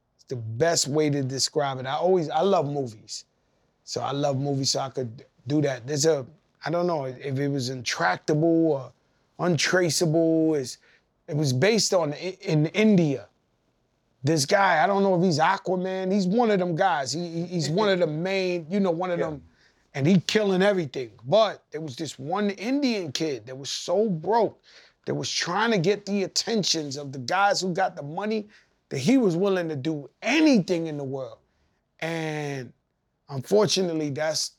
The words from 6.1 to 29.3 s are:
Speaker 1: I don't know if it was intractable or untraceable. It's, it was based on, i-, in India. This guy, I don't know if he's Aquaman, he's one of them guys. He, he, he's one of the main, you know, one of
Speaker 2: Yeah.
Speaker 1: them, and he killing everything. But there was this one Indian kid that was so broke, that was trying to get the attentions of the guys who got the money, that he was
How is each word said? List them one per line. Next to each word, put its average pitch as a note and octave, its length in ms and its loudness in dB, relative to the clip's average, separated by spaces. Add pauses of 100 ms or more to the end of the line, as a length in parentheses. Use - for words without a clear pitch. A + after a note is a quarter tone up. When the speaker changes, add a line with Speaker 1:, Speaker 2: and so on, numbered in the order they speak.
Speaker 1:
I C#3+ 60 -4
don't F3 180 0
know D#3 160 -2
if C3 340 -6
it C#3+ 100 0
was C#3 220 -2
intractable E3 1000 2
or C3 200 -6 (460)
untraceable. E3 1200 2
It's, B2+ 220 -6 (500)
it D#3+ 80 -4
was D3 160 2
based G3 420 2
on, D#3+ 200 2
i-, F3+ 280 -10
in D#3 240 2
India. E3+ 640 2 (960)
This D#3 180 2
guy, F#3 380 4
I F3 40 4
don't G3 160 2
know G3 120 4
if E3+ 80 2
he's F3 160 2
Aquaman, F#3 760 0
he's G3 140 2
one A3 240 2
of G3+ 80 4
them F3+ 160 0
guys. D#3 380 0
He, F3 160 -6
he, E3 160 -6
he's E3 260 -2
one G#3 180 2
of F#3+ 120 2
the F3 60 2
main, F3+ 600 -2
you G3+ 120 0
know, F#3+ 100 2
one F3 200 -2
of F3 80 -2
Speaker 2:
Yeah. E3+ 80 -2
Speaker 1:
them, D3+ 160 -8 (520)
and C#3 120 0
he F#3 140 6
killing G3 420 2
everything. D#3+ 480 0 (140)
But F#3 460 2
there D3+ 100 -10
was D3 160 -10
this D#3 220 -8
one F#3 320 -2
Indian G#3+ 640 -2
kid C3 340 -4
that C3 100 -12
was C3+ 140 -12
so G3+ 380 -2
broke, F#3 520 0 (460)
that C3+ 80 -4
was C#3+ 160 -6
trying G3+ 400 -2
to A3 80 2
get G3+ 260 0
the G3 200 -2
attentions D#3+ 720 -2
of C#3+ 160 -10
the C#3 80 -10
guys F3+ 400 2
who F#3 120 -2
got F3+ 240 -2
the D#3 60 -12
money, G#3 460 -6 (400)
that C#3+ 100 -6
he F#3 200 4
was G3 180 2